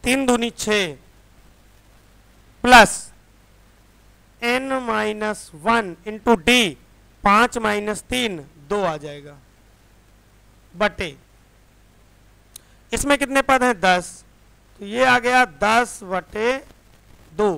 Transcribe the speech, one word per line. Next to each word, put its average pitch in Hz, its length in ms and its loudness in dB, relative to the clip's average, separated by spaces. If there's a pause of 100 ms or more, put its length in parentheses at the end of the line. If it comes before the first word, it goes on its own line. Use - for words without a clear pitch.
तीन 262 220 0
दूनी 240 260 0
छः, 202 420 -2 (1700)
plus 240 280 8 (1500)
n 262 400 -2
minus 214 760 -4
one 196 400 -2 (120)
into 220 300 2
D, 202 400 2 (460)
पाँच 214 340 2
माइनस 208 520 -4
तीन, 240 280 -4 (320)
दो 202 140 -2
आ 160 140 -2
जाएगा, 147 380 -16 (1400)
बटे 185 420 -4 (1800)
इसमें 277 260 0
कितने 277 240 -2
पद 262 220 0
हैं? 240 160 0
दस, 180 440 -2 (560)
तो 202 60 -16
ये 233 200 -2
आ 247 140 4
गया 247 240 2 (180)
दस 226 420 0
बटे 208 520 -4 (760)
दो। 202 240 0